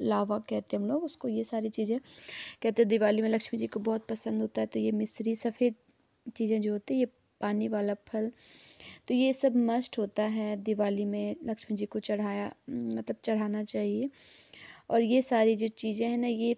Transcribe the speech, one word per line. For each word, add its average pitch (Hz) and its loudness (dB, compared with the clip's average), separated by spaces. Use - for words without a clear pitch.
लावा 208 0
कहते 214 -4
हैं 202 -2
हम 202 -2
लोग 311 0
उसको, 277 -6
ये 220 -2
सारी 220 -4
चीज़ें 220 -2
कहते 226 4
हैं। 214 6
दिवाली 214 6
में 220 2
लक्ष्मी 220 0
जी 226 0
को 220 -6
बहुत 220 -2
पसंद 220 -2
होता 220 -2
है, 220 0
तो 226 -4
ये 220 2
मिश्री, 214 -2
सफ़ेद 233 0
चीज़ें 220 2
जो 208 0
होती 208 -4
है, 262 2
ये 247 4
पानी 208 0
वाला 208 0
फल, 220 -4
तो 254 0
ये 262 4
सब 254 2
मस्ट 240 0
होता 208 -2
है 214 -2
दिवाली 202 0
में 208 -4
लक्ष्मी 220 -4
जी 202 -4
को 214 -6
चढ़ाया, 202 -2
मतलब 226 -4
चढ़ाना 214 0
चाहिए। 214 -2
और 233 4
ये 233 4
सारी 226 4
जो 220 0
चीज़ें 220 -2
हैं 240 0
ना, 240 0
ये 233 0